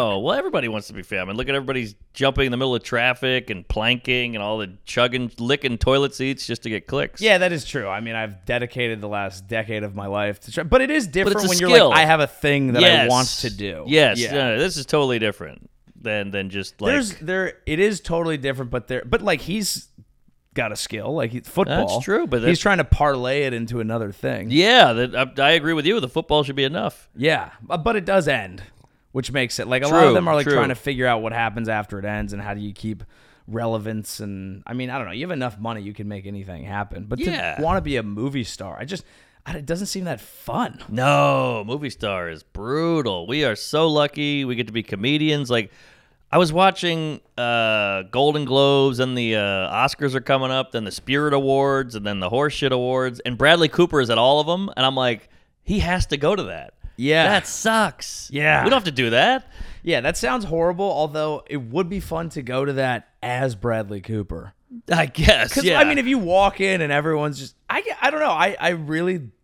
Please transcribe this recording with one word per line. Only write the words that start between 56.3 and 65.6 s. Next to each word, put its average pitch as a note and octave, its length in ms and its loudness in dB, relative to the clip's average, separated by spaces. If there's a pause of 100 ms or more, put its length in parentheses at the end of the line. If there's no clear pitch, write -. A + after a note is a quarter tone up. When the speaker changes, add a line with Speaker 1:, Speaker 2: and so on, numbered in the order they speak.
Speaker 2:
to F3+ 80 -4
that." E2 300 -12 (240)
Speaker 1:
Yeah. D#3 300 4
Speaker 2:
That G3 180 2
sucks. - 840 -2
Speaker 1:
Yeah. C#3+ 320 2
Speaker 2:
We G3 80 4
don't C4+ 60 4
have A3 80 0
to D#3+ 60 -2
do A#2+ 200 0
that. G3+ 360 4 (360)
Speaker 1:
Yeah, D3+ 180 0
that D3 160 -2
sounds A#3+ 280 -2
horrible, E3+ 440 0
although D3+ 580 -2
it D3+ 100 -6
would C3 320 -4
be G3 100 -6
fun E3 300 -6
to D3+ 120 -10
go B2+ 240 -4
to C#3 80 -2
that C3 360 -2 (120)
as B2 340 -2
Bradley G#2+ 460 -4
Cooper. G2+ 520 -8 (380)
Speaker 2:
I E3 140 2
guess, C#3 480 4
Speaker 1:
'Cause, C4+ 120 2